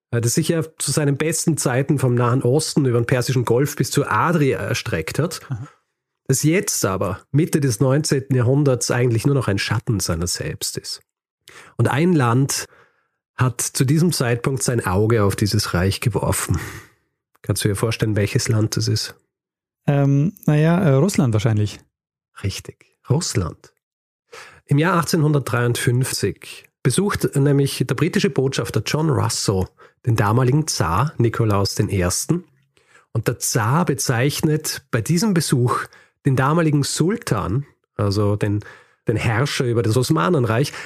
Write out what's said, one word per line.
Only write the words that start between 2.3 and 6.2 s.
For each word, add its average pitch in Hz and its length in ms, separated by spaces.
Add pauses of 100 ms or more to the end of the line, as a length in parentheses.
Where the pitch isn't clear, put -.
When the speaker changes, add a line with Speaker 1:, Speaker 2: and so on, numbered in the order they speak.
Speaker 1:
Osten 139 440
über 120 140
den 120 60
Persischen 127 400
Golf 127 300
bis - 160
zur - 200
Adria 135 480
erstreckt 101 600
hat. 151 200 (100)
Speaker 2:
Aha. 127 180 (600)